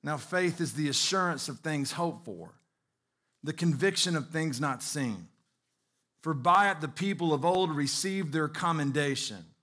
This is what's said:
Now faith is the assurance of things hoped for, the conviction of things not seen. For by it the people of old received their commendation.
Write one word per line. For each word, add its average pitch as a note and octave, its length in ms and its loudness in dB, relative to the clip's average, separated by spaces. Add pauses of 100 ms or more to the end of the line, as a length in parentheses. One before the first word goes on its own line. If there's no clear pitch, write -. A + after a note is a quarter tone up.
Now D3 120 -2
faith F3 440 0
is C3+ 140 -2
the D3 140 0
assurance F3 600 0
of C3 100 -8
things D3 320 -2
hoped E3+ 340 -4
for, F2 300 -12 (880)
the D3+ 100 -6
conviction E3+ 600 2
of D3+ 160 -4
things D#3+ 300 -2
not C#3 200 -2
seen. A2+ 480 -4 (920)
For D#3+ 100 -2
by F3 380 4
it E3+ 100 -2
the D#3 60 -4
people E3+ 480 0
of C#3 100 0
old F3+ 280 4
received D3+ 600 -2
their D#3 140 0
commendation. C#3+ 1000 0 (180)